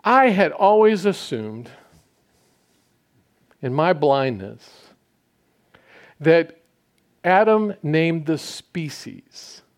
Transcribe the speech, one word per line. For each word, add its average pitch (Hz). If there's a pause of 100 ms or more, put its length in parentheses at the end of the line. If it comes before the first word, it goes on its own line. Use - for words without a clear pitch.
I 254
had 180
always 214
assumed, 117 (1900)
in 127
my 160
blindness, 131 (1300)
that 160 (640)
Adam 214
named 160
the 156
species. - (160)